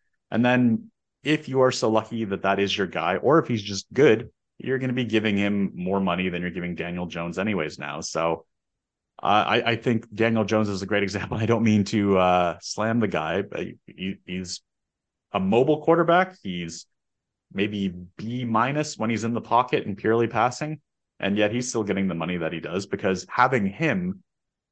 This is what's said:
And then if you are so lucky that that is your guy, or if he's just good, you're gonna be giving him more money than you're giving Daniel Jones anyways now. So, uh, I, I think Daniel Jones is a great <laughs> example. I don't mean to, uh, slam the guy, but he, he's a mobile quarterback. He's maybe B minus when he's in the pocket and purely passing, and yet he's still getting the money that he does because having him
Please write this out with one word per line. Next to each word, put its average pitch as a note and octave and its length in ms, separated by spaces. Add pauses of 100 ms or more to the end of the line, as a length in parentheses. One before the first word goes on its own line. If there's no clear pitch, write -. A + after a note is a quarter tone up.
(300)
And A#2 140
then B2 460 (380)
if D3+ 180
you C3 140
are B2+ 100
so B2 200
lucky A2 340
that F#2+ 180
that G2 160
is G2 180
your G2+ 100
guy, E2+ 300
or C#3+ 220
if D#3+ 80
he's A2+ 160
just G2+ 300
good, B2 380 (260)
you're C3 220
gonna B2+ 160
be B2+ 100
giving G#2+ 320
him G2+ 380
more F#2 260
money F#2 300
than F2 100
you're F2 100
giving F2 240
Daniel F2 300
Jones E2+ 340
anyways F#2 400
now. C#2+ 220
So, E2 460 (760)
uh, G2+ 240
I, A#2 260
I A#2 40
think A2+ 380
Daniel A2+ 300
Jones G#2+ 260
is G2 100
a F#2+ 60
great G2+ 160
<laughs> G2 60
example. G2 280
I G#2+ 80
don't A2 180
mean G#2+ 220
to, G2+ 320
uh, F2+ 460
slam A2+ 380
the G#2+ 80
guy, E2 340
but - 180 (260)
he, F#2+ 380
he's F2+ 380 (720)
a G2+ 60
mobile B2 440
quarterback. E3+ 600
He's F2 440 (640)
maybe G2+ 360 (280)
B A#2+ 300
minus B2+ 500
when A2 140
he's A2 140
in A#2 100
the A2 80
pocket B2 420
and G2 140
purely A2+ 300
passing, C3 520 (400)
and G2 160
yet G#2 160
he's B2 160
still A2+ 160
getting G2 240
the F2 60
money E2+ 240
that E2 160
he D#2+ 60
does E2+ 260
because F#2+ 420
having B2+ 380
him G2 560 (500)